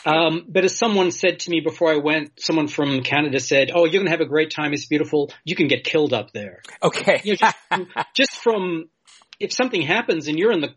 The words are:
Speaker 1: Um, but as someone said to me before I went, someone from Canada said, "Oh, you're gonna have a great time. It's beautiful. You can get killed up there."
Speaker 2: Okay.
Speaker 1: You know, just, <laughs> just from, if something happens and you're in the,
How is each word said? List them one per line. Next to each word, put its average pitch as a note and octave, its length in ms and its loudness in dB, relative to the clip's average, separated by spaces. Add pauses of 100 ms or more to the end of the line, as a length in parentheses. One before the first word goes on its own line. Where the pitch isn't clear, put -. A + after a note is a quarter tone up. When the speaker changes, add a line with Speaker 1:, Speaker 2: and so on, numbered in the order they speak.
Speaker 1:
Um, D#3+ 380 2
but F#3 160 2
as F#3 120 0
someone G3 360 2
said F3 300 -2
to F3 100 -8
me E3 80 0
before D#3+ 340 0
I D3+ 40 2
went, D3+ 420 -2
someone D#3 300 0
from C#3 340 -2
Canada C#3 380 0
said, C3+ 340 2
"Oh, E3+ 100 6
you're E3 160 2
gonna F3 100 0
have E3 100 0
a D3+ 40 0
great D#3 240 0
time. D3+ 220 -4
It's D3 140 -4
beautiful. D3+ 440 0 (140)
You E3+ 140 -6
can D#3 100 2
get B2+ 160 0
killed D3+ 300 0
up G#2+ 180 -4
there." G#2 300 -12 (200)
Speaker 2:
Okay. - 440 2
Speaker 1:
You G#3 80 0
know, G#3 160 4 (200)
just, F3+ 180 -4 (200)
<laughs> - 80 -20
just C4 220 2
from, F3+ 480 -2 (560)
if G3+ 100 -4
something B3 300 -2
happens D#3+ 480 -2
and D#3 100 -2
you're A3 140 2
in E3 80 0
the, C3+ 160 -4